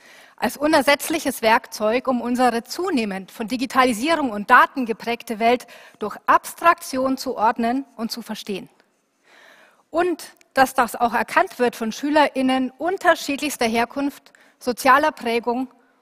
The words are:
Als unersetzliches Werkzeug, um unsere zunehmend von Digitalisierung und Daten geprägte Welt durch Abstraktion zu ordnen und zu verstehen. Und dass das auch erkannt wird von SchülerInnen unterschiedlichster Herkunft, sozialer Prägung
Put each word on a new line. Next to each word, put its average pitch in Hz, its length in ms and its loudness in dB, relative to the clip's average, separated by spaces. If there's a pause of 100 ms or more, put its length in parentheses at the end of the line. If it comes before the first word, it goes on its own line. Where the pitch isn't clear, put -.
(360)
Als - 220 -4
unersetzliches 294 840 2
Werkzeug, 226 680 0
um 247 140 0
unsere 233 420 0
zunehmend 226 680 -4
von 220 160 -8
Digitalisierung 254 840 0
und 208 200 -4
Daten 269 340 4
geprägte 233 540 -6
Welt 233 280 2 (320)
durch 208 180 -8 (100)
Abstraktion 262 880 0
zu 240 220 -8
ordnen 233 480 0 (100)
und 226 160 -8
zu - 80 -12
verstehen. 208 480 -10 (1200)
Und 349 480 -2 (160)
dass 262 220 2
das 240 200 -2
auch 240 200 -2
erkannt 311 440 0
wird 240 160 0
von 220 160 -6
SchülerInnen 262 800 0
unterschiedlichster 302 960 -2
Herkunft, 240 680 -4 (240)
sozialer 269 520 2
Prägung 240 580 -4 (340)